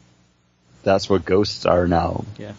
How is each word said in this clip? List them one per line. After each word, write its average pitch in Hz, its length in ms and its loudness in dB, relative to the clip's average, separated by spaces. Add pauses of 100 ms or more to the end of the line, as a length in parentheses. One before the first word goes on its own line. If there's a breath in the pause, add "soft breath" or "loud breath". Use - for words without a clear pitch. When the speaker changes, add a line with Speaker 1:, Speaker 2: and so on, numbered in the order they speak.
(840)
Speaker 1:
that's 95 260 2
what 95 160 2
ghosts 101 400 0
are 87 220 4
now." 85 360 0 (160)
Speaker 2:
Yeah. 104 200 -16